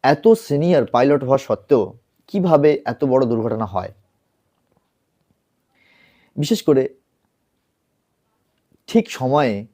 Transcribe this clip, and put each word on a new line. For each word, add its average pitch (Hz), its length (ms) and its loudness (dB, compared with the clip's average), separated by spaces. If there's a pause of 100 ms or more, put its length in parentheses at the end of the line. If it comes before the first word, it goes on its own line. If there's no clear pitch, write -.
এত 143 240 2
সিনিয়র 160 580 2
পাইলট 135 380 0
হওয়া 131 140 2
সত্ত্বেও 107 560 -2 (400)
কিভাবে 160 360 2 (220)
এত - 100 -8 (100)
বড় 131 200 2
দুর্ঘটনা 113 420 -4
হয়। - 180 -8 (2500)
বিশেষ 208 260 -2
করে 131 160 2 (2000)
ঠিক 226 160 0 (120)
সময়ে 131 360 -2 (200)